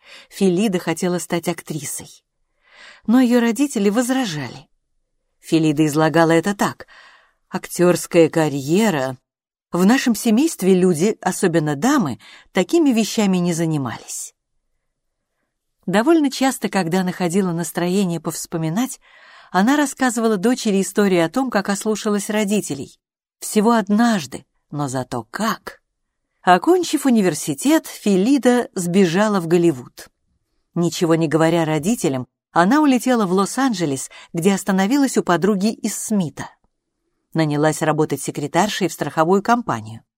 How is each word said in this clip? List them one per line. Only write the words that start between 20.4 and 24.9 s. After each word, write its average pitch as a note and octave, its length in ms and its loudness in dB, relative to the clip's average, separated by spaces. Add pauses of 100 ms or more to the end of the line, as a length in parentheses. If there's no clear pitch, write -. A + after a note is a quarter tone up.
истории F#3+ 360 0
о E3 120 2
том, B3+ 200 -2
как G3+ 180 -2
ослушалась G#3 640 -2
родителей. G3+ 680 -4 (420)
Всего G#3+ 320 2
однажды, G#3 720 0 (260)
но D3 160 -4
зато B2 420 -8